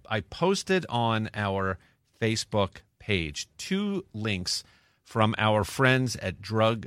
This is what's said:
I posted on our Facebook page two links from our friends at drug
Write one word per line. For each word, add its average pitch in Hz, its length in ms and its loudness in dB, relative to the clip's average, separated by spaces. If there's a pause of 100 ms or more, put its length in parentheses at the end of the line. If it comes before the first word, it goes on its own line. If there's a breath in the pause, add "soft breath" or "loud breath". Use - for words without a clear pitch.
I 110 120 -2
posted 185 680 -2
on 113 460 0
our 98 420 -2 (460 soft breath)
Facebook 110 540 0 (220)
page 82 500 -4 (100)
two 196 560 -4
links 104 500 -4 (380 soft breath)
from 110 340 2
our 107 280 4
friends 131 520 2
at 90 240 -6
drug 110 460 2